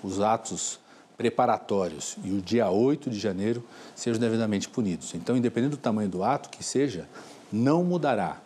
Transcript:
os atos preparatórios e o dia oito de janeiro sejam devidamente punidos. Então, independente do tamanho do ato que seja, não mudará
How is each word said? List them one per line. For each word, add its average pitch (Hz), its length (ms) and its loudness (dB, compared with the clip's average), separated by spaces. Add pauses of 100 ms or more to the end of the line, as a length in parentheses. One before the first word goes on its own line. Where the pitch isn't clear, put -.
os 95 160 -4
atos 107 600 0 (360)
preparatórios 104 1080 0
e 92 80 -4
o 101 100 0
dia 107 280 2
oito 131 400 2
de 113 80 -4
janeiro 104 460 -2 (320)
sejam 117 240 -2
devidamente 110 480 0
punidos. 98 460 -2
Então, 113 240 0
independente 123 340 2
do 147 60 -6
tamanho 107 320 0
do 90 140 -4
ato 131 260 0
que - 140 -14
seja, 123 440 -2 (440)
não 139 320 4
mudará 143 640 0